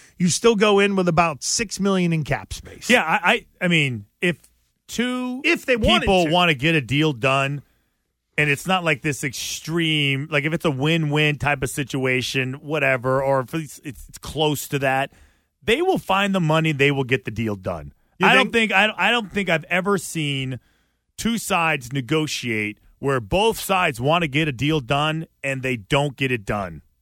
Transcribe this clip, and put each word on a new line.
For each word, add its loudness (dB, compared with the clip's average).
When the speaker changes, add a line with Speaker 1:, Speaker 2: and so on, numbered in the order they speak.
Speaker 1:
You 2
still 4
go 4
in 2
with 2
about 2
six -4
million 2
in -2
cap -6
space. -10
Speaker 2:
Yeah, 4
I, 0
I, -2
I 2
mean, 0
if -2
two -4
Speaker 1:
If 0
they 2
wanted 2
Speaker 2:
people 4
Speaker 1:
to. 0
Speaker 2:
wanna 4
get 0
a 2
deal 2
done, -2
and 2
it's -2
not 0
like 0
this -4
extreme, -2
like, 2
if -2
it's -4
a 2
win-win 0
type 0
of -4
situation, -2
whatever, 0
or 2
if -4
it's, -8
it's, -12
it's -20
close -2
to -4
that, 0
they 2
will 2
find 0
the 2
money, 2
they 4
will 0
get -2
the -6
deal -4
done. -8
Speaker 1:
You 4
Speaker 2:
I 6
Speaker 1:
think 4
Speaker 2:
don't -8
think, 2
I, 2
I 0
don't -2
think -4
I've 0
ever 0
seen -6
two -2
sides -2
negotiate -2
where 0
both 0
sides 0
wanna 2
get 0
a -2
deal 0
done -2
and -4
they -2
don't 0
get -2
it -4
done. -4